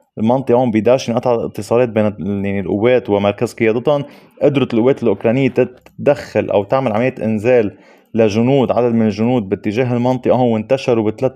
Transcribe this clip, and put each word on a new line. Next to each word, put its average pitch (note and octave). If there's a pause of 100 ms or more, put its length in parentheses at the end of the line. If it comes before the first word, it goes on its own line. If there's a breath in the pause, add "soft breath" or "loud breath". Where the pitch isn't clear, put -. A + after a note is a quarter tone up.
(180)
المنطقة A#2+
هون B2
بداشن، A2+
قطعت A#2+
الاتصالات A2+
بين G#2+
ال-، G2+
يعني G2+
القوات G#2
ومركز G#2
قيادتهم. B2 (380 loud breath)
قدرت C3+
القوات A#2+
الأوكرانية A#2
تتدخل -
أو G2+
تعمل C3
عملية B2+
إنزال A2 (380 soft breath)
لجنود، A2+
عدد A#2
من A2+
الجنود A2
باتجاه A2
المنطقة B2
هون، A#2+
وانتشروا A2
بثلاث B2